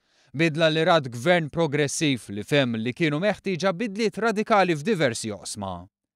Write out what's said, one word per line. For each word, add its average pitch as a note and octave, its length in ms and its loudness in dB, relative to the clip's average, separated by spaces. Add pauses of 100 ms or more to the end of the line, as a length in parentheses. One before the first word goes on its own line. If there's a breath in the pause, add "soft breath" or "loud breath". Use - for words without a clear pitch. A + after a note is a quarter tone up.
(320)
Bidla D#3+ 360 2
li D#3+ 160 2
rad E3 260 4
gvern D3+ 400 0
progressiv D3 800 0
li G2+ 160 -8
fem C3 320 2
li A2+ 160 -4
kienu D3+ 240 0
meħtieġa F#3+ 560 -2
bidliet G3+ 480 -4
radikali G#3 560 2
f'diversi C#3+ 560 0
oqsma. G2 380 -8 (440)